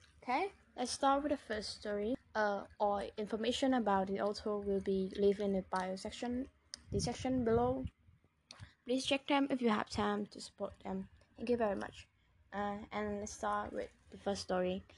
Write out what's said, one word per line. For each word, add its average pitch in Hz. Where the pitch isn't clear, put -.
Okay, 294
let's 254
start 277
with 294
the 285
first -
story. 208
Uh, 208
all 202
information 226
about 196
the 196
author 208
will 196
be 190
leave 202
in 202
the 185
bio 190
section, 247
the -
section 254
below. 247
Please 262
check -
them 277
if 254
you 233
have 214
time 208
to -
support -
them. 190
Thank 233
you 240
very 208
much. -
Uh, 202
and 208
let's 214
start 208
with 202
the 196
first 196
story, 185